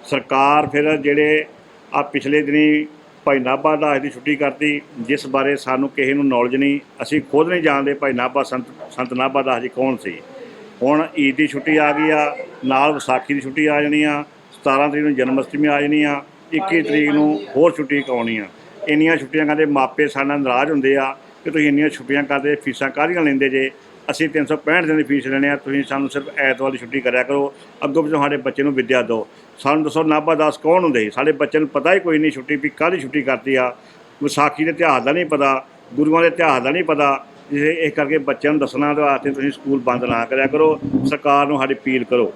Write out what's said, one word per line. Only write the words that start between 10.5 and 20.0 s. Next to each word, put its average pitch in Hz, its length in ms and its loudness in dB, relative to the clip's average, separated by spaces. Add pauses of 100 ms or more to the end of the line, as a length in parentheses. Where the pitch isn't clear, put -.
ਹੁਣ 151 240 2 (120)
ਈਦ 135 160 2
ਦੀ 151 120 2
ਛੁੱਟੀ 143 300 0
ਆ 147 140 4
ਗਈ 156 180 0
ਆ, 151 280 0 (280)
ਨਾਲ 135 280 2
ਵਿਸਾਖੀ 131 400 -2
ਦੀ 139 60 -2
ਛੁੱਟੀ 135 260 -2
ਆ 147 160 2
ਜਾਣੀ 151 220 0
ਆ, 147 200 -2 (280)
ਸਤਾਰਾਂ 143 380 2
ਤਰੀਕ 147 140 -2
ਨੂੰ 147 120 0
ਜਨਮ 131 260 0
ਅਸ਼ਟਮੀ 147 260 -2
ਆ 143 140 2
ਜਾਣੀ 147 220 2
ਆ, 143 200 -2 (300)
ਇੱਕੀ 160 280 0
ਤਰੀਕ 147 280 0
ਨੂੰ 151 320 2 (140)
ਹੋਰ 165 220 4
ਛੁੱਟੀ 143 200 -2
ਇੱਕ 135 120 -4
ਆਉਣੀ 117 280 -2
ਆ। 101 80 -6 (420)
ਇੰਨੀਆਂ 156 300 4
ਛੁੱਟੀਆਂ 147 280 -2
ਕਰਦੇ 151 200 2
ਮਾਪੇ 143 420 0